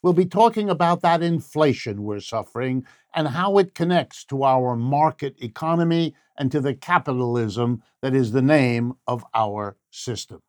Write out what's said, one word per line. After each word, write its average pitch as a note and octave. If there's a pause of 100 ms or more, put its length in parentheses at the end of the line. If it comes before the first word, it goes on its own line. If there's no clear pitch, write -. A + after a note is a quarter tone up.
we'll F3+
be F3+
talking G#3+
about F3
that E3+
inflation C#3+
we're G#2
suffering B2+ (300)
and D#3
how F#3+
it F#3
connects E3+
to C3+
our B2+
market C#3+
economy E3 (240)
and C3
to D3
the C3
capitalism A#2+ (220)
that C3
is B2
the C3
name B2+ (140)
of A#2+
our G#2 (140)
system. G#2